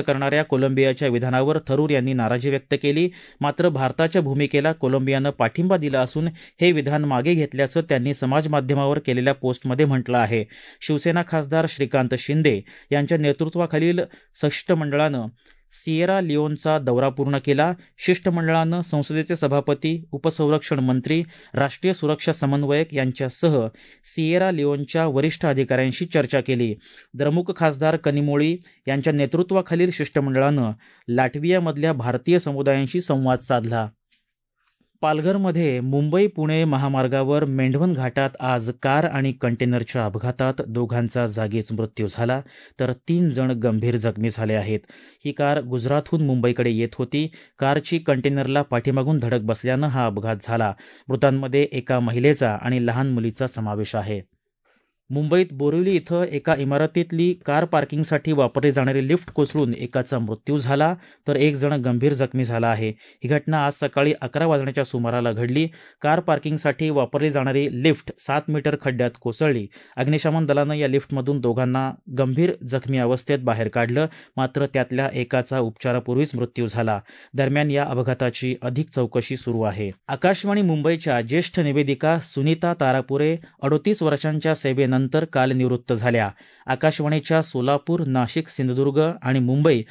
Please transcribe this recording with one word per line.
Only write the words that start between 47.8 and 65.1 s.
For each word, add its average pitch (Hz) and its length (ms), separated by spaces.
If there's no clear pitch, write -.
कंटेनरला 139 600
पाठीमागून 135 580
धडक 117 220
बसल्यानं 127 460
हा 127 180
अपघात 107 360
झाला. 113 320
मृतांमध्ये 135 640
एका 127 280
महिलेचा 120 600
आणि 123 260
लहान 131 220
मुलीचा 117 380
समावेश 107 480
आहे. 104 260
मुंबईत 151 420
बोरिवली 160 440
इथं 170 280
एका 151 320
इमारतीतली 165 800
कार 156 320
पार्किंगसाठी 151 640
वापरली 143 400
जाणारी 135 360
लिफ्ट 175 240
कोसळून 139 420
एकाचा 127 460
मृत्यू 113 380
झाला, 143 380
तर 143 80
एक 143 200
जण 143 180
गंभीर 127 400
जखमी 127 300
झाला 117 240
आहे. 110 220
ही - 380
घटना 147 380
आज 143 80
सकाळी 147 480
अकरा 147 240
वाजण्याच्या 139 380
सुमाराला 120 480